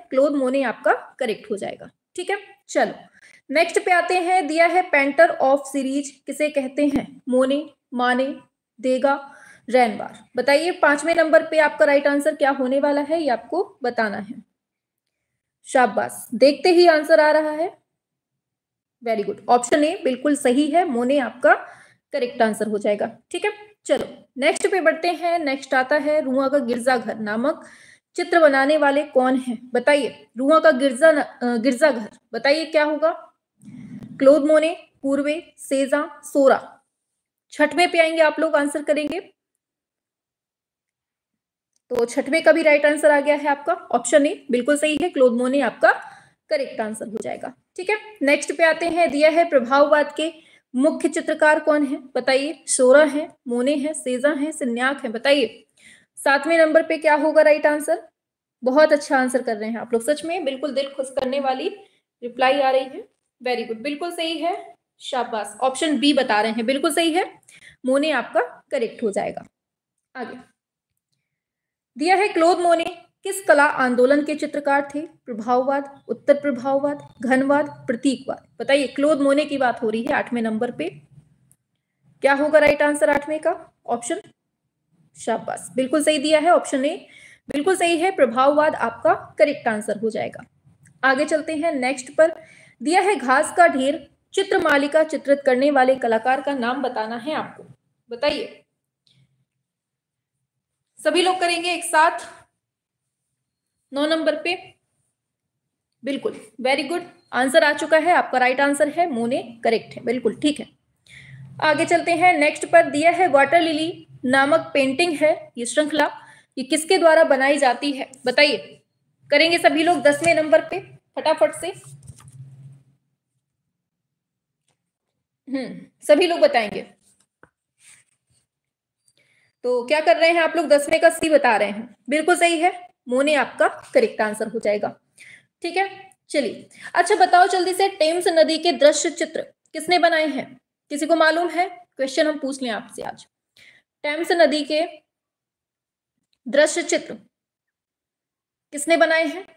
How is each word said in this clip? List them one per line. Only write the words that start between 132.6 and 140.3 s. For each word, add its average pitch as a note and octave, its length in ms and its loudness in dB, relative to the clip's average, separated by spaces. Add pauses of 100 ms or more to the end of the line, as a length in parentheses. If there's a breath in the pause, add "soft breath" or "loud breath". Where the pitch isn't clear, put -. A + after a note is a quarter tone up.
मोने C#4 280 0
आपका C#4 320 0 (260)
करेक्ट A3+ 280 2
आंसर G#3+ 260 -4
हो A3 120 -8
जाएगा। G#3 360 -4 (680 loud breath)
ठीक E4+ 140 -6
है, G4 100 -2 (420)
चलिए, A#3+ 380 -6 (280 loud breath)
अच्छा - 200 2
बताओ F4+ 320 4
जल्दी F#4 260 -2
से, G4 160 0
टेम्स F4 380 -2
नदी D#4+ 300 2
के E4+ 140 0
दृश्य D4 380 2
चित्र - 320 -8 (320)
किसने E4 260 0
बनाए D#4+ 280 0
हैं? C4 280 -8 (360)